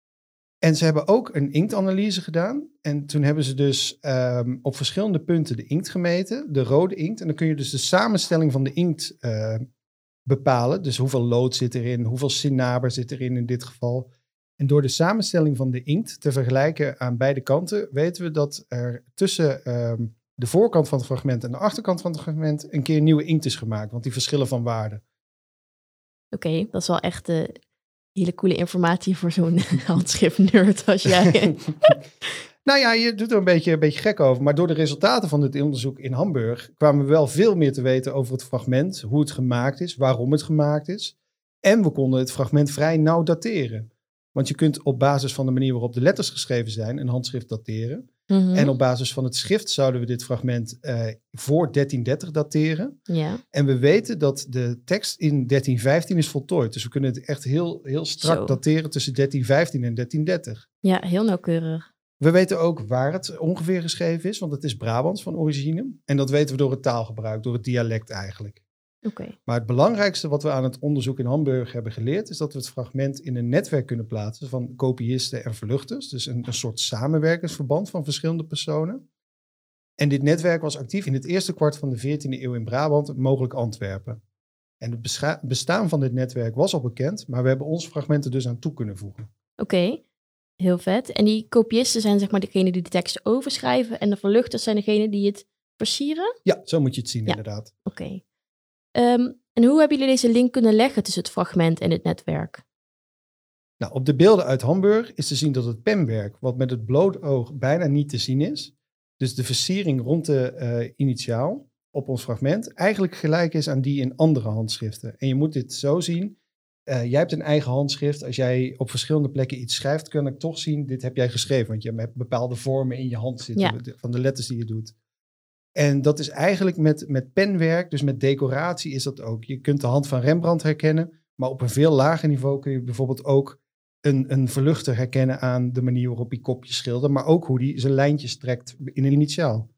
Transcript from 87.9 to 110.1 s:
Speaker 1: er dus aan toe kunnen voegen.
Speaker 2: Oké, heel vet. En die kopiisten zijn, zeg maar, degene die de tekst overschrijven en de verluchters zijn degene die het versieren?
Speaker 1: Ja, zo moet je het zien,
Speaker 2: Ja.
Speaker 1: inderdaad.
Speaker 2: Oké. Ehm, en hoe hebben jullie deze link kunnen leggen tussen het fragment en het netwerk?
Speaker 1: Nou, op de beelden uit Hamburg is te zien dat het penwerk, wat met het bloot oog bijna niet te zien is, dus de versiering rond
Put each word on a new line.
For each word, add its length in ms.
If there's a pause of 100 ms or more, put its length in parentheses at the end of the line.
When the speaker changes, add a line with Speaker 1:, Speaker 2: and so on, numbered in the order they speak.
Speaker 1:
er 60
dus 180
aan 100
toe 160
kunnen 220
voegen. 340 (260)
Speaker 2:
Oké, 460 (520)
heel 240
vet. 340
En 120
die 240
kopiisten 520
zijn, 180
zeg 120
maar, 100
degene 320
die 100
de 80
tekst 360
overschrijven 720
en 100
de 60
verluchters 460
zijn 140
degene 320
die 180
het 200 (300)
versieren? 640
Speaker 1:
Ja, 220
zo 160
moet 140
je 60
het 100
zien, 140
Speaker 2:
Ja. 40
Speaker 1:
inderdaad. 540
Speaker 2:
Oké. 380 (720)
Ehm, 420 (200)
en 120
hoe 140
hebben 200
jullie 140
deze 200
link 200
kunnen 220
leggen 280
tussen 200
het 100
fragment 480
en 100
het 140
netwerk? 600 (1120)
Speaker 1:
Nou, 160
op 140
de 100
beelden 280
uit 180
Hamburg 520
is 140
te 60
zien 180
dat 120
het 180
penwerk, 580
wat 160
met 140
het 140
bloot 380
oog 320
bijna 320
niet 220
te 100
zien 220
is, 340 (420)
dus 180
de 100
versiering 580
rond 240